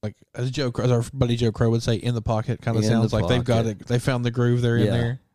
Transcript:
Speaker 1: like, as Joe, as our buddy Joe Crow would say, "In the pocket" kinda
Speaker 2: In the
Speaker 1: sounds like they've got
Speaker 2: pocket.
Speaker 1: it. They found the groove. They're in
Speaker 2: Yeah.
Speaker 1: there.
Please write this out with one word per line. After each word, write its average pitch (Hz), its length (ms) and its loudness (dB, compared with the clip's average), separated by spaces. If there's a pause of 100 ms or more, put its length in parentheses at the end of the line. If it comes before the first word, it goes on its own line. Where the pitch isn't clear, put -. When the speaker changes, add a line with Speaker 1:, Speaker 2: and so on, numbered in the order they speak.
Speaker 1:
like, 107 140 -10 (180)
as 127 180 -4
Joe, 127 260 -2
as 123 140 0
our 117 100 2 (100)
buddy 123 240 0
Joe 117 160 2
Crow 117 180 2
would 117 120 0
say, 117 140 0
"In 120 180 -2
the 113 80 -4
pocket" 110 400 -2
kinda 113 160 0
Speaker 2:
In 107 60 2
the 110 40 2
Speaker 1:
sounds 110 240 2
like 107 160 0
they've 123 160 0
got 113 200 2
Speaker 2:
pocket. 107 180 -4
Speaker 1:
it. - 60 -20
They 120 100 0
found 123 260 -2
the 120 60 0
groove. 120 320 2
They're 117 140 2
in 113 100 2
Speaker 2:
Yeah. 101 60 2
Speaker 1:
there. 120 280 -2 (140)